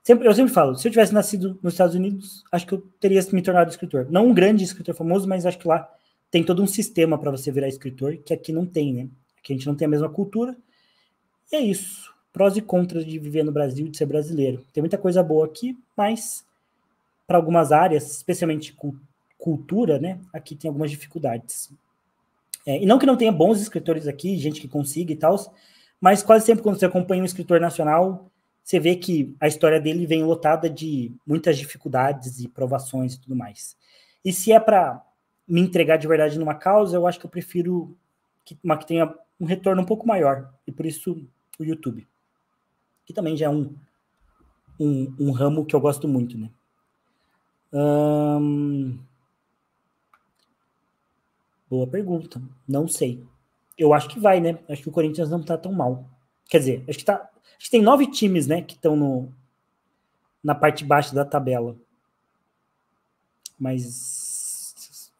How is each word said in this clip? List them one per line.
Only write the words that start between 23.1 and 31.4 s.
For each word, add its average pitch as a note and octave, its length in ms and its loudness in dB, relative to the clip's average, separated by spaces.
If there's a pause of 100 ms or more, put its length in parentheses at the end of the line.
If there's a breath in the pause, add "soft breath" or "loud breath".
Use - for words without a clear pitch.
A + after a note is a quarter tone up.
tenha A3 160 2
bons F#3 260 4
escritores D#3+ 480 -4
aqui, F3 300 -4
gente D3 240 -6
que C3 80 -16
consiga D3+ 420 -4
e D3+ 60 -6
tal, D#3 180 4 (640 soft breath)
mas G3 240 6
quase A3 220 8
sempre A3+ 180 4
quando G3+ 160 0
você F#3+ 60 4
acompanha F#3 360 0
um F#3 40 -2
escritor F3 340 2
nacional, E3+ 720 0 (360)
você F3+ 140 0
vê F3 160 2
que E3 420 -2
a D3+ 80 2
história D#3 320 4
dele D#3 260 -2
vem D#3+ 200 0
lotada D#3+ 440 0
de C#3+ 460 -6 (100)
muitas D#3 320 0